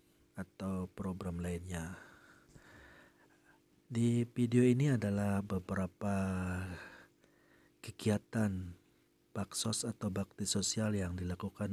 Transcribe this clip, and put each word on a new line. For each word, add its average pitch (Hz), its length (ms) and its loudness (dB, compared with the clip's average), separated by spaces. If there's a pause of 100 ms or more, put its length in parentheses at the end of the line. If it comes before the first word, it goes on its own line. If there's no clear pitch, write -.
(340)
atau 95 600 -6
problem 92 480 -4
lainnya. 87 560 -4 (1900)
Di 117 460 4
video 120 320 6
ini 135 260 6
adalah 101 480 2
beberapa 98 760 -2 (1600)
kegiatan 101 960 0 (580)
baksos - 540 -4
atau 107 240 -4
bakti 98 340 -4
sosial 107 540 0
yang 90 160 -2
dilakukan 90 580 -4